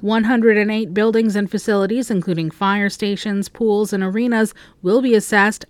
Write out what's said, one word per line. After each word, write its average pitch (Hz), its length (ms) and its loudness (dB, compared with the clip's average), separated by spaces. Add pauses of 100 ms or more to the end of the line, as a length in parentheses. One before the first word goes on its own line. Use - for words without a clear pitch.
One 220 240 0
hundred 226 340 4
and 208 120 0
eight 214 220 -4
buildings 220 440 2
and 202 140 -2
facilities, 214 600 -2
including 165 400 -2
fire 202 400 -2
stations, 202 580 -4
pools, 214 460 0
and 190 100 -2
arenas, 220 480 0 (300)
will 208 180 2
be 247 140 2
assessed, 208 560 2